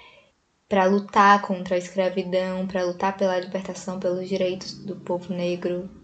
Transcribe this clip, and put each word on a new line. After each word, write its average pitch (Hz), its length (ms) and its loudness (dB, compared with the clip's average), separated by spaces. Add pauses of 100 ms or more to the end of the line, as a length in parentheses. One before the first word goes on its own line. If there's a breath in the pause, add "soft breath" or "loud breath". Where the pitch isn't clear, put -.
(680 loud breath)
pra 196 180 4
lutar 202 560 6
contra 180 340 -4
a - 20 2
escravidão, 185 880 -2
pra 185 180 -2
lutar 185 320 -2
pela 185 220 2
libertação, 185 600 -6
pelos 185 280 -2
direitos 185 460 -2
do - 220 -10
povo 180 360 -6
negro. 180 560 -2 (160)